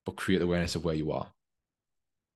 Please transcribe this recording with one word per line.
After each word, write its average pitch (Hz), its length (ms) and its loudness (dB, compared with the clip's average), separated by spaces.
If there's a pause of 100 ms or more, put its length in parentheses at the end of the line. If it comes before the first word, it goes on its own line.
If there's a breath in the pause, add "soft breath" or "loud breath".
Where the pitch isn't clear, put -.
But - 120 -6
create 92 260 2
awareness 87 320 2
of 82 100 -4
where 82 100 0
you 76 180 -2
are. - 200 -4 (1040)